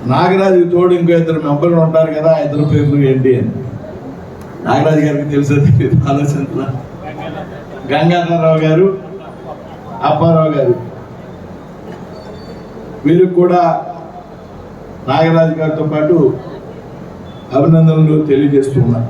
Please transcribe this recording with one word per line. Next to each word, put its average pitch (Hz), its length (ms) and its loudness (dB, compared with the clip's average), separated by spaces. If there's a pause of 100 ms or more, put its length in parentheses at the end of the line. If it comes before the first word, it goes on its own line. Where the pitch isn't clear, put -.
(120)
నాగరాజు 185 480 4 (120)
తోడు 180 260 4
ఇంకో 170 220 2
ఇద్దరు 156 260 0
మెంబర్లు 165 400 2
ఉంటారు 160 320 2
కదా, 160 180 2
ఆ 151 80 -2
ఇద్దరు 147 260 0
పేర్లు 143 280 2 (120)
ఏంటి 131 300 4
అని. - 120 -2 (1120)
నాగరాజు 151 400 2
గారికి 143 280 -2
తెలుసో 139 220 2 (100)
తెలియదు, - 300 4 (140)
ఆలోచించిన 143 540 -2 (1300)
గంగాధరరావు 165 720 2
గారు, 160 220 4 (1200)
అప్పారావు 160 480 2
గారు, 120 180 2 (2250)
వీరికి 175 360 4
కూడా 180 220 4 (1500)
నాగరాజు 165 500 4
గారితో 156 320 -2
పాటు 151 240 2 (1400)
అభినందనలు 156 600 4 (140)
తెలియజేస్తున్నా. 135 680 2 (120)